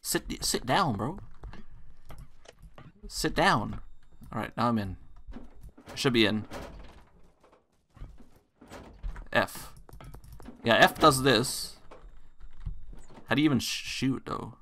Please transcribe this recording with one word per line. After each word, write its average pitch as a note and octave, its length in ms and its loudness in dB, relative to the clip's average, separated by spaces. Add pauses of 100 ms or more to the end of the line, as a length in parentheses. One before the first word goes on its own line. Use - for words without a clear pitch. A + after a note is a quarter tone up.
Sit, - 440 -4
sit - 220 0
down, C#3+ 300 4
bro. C3 220 -2 (1900)
Sit - 260 -2
down. C3+ 460 2 (520)
All A2 80 -4
right, A#2 160 -4
now A#2 120 4
I'm A#2 100 4
in. G2 180 -4 (960)
I - 20 -12
should C3+ 180 2
be A2+ 140 8
in. G#2 180 2 (3000)
F. - 400 0 (920)
Yeah, A2 120 6
F E3 220 8
does C#3 240 8
this. C3 540 4 (1500)
How - 80 2
do C#3 80 4
you D3+ 40 6
even C#3 120 6
sh-, - 260 -4
shoot, - 420 -2
though? - 360 -6